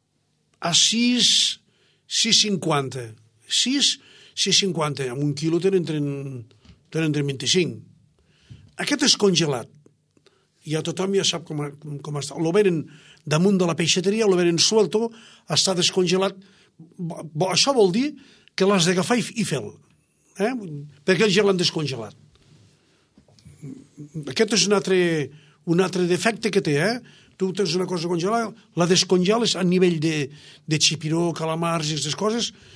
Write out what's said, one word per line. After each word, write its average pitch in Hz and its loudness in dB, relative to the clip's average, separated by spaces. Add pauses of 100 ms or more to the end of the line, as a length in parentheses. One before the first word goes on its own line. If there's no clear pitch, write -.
(640)
a 170 -2
sis, 240 2 (840)
sis - 2
cinquanta. 139 -2 (420)
Sis, - 0 (380)
sis - 0
cinquanta. 151 -2
Amb 135 -4
un 147 0
quilo 160 0
tenen, 185 2
tenen, 147 -4 (760)
tenen 160 -2
vint-i-cinc. 135 -2 (1000)
Aquest - -2
és - 4
congelat. 151 0 (1000)
Ja 151 -4
tothom 185 -4
ja 185 2
sap 160 -2
com, 147 -6 (140)
com, 147 -12
com 147 -8
està. - -10
Lo 165 0
venen 185 4 (380)
damunt 180 4
de 180 2
la 160 0
peixateria, 190 2
lo 185 6
venen 175 4
suelto, 220 2 (380)
està 170 0
descongelat. 185 0 (400)
Bo, - -12
bo, 160 -4
això 220 2
vol 214 4
dir 262 0 (400)
que 190 0
l'has 196 4
d'agafar 180 0
i, 208 0 (120)
i 220 -2
fer-lo. 117 -6 (580)
Eh? 214 -2 (460)
Perquè 190 2
ells 185 2
ja 208 4
l'han 196 2
descongelat. 131 -4 (2250)
Aquest 220 -2
és 185 2
un 202 0
altre, 190 2 (680)
un 170 2
altre 180 0
defecte 185 0
que 190 2
té, 147 2
eh? 196 0 (400)
Tu 190 -4
tens 190 -2
una 180 -2
cosa 175 -4
congelada, 196 -2 (220)
la 165 2
descongeles 185 2
a 175 -2
nivell 180 4
de, 151 -2 (320)
de 156 -4
xipiró, 160 0
calamars 160 -2
i 156 -4
aquestes 143 -6
coses, 214 -2 (260)